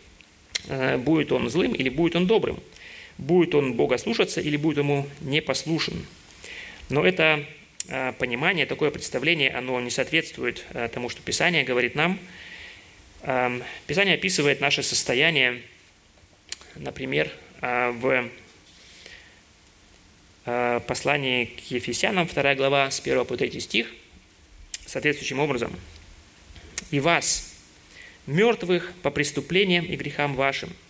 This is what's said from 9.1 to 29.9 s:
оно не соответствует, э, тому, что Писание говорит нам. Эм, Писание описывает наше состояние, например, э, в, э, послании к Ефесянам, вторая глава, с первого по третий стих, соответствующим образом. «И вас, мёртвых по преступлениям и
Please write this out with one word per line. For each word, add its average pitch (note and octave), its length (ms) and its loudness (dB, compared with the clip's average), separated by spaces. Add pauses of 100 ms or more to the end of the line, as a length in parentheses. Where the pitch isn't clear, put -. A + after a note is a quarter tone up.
оно B2+ 320 -2
не B2 80 -4
соответствует, C3+ 720 -2 (100)
э, A#2 200 -2
тому, B2 160 -6
что - 120 -12
Писание D3+ 440 2
говорит B2 300 0
нам. E3+ 220 2 (1040)
Эм, B2 400 0 (240)
Писание F3+ 280 2
описывает C#3+ 460 2
наше C#3 220 2
состояние, B2+ 800 2 (1120)
например, C#3 540 -2 (320)
э, B2 300 2
в, B2 380 0 (2250)
э, A#2+ 420 0
послании C3 580 0
к - 260 -12
Ефесянам, E3+ 560 0
вторая C#3 280 2
глава, C3+ 360 2
с - 80 -4
первого C3 240 2
по A#2+ 140 -4
третий A#2+ 240 -4
стих, - 260 -2 (1000)
соответствующим C#3 540 -2
образом. C3+ 320 0 (1200)
«И C#3+ 80 2
вас, - 540 0 (760)
мёртвых F3+ 720 2
по C#3+ 100 0
преступлениям F3 760 0
и D#3+ 100 -4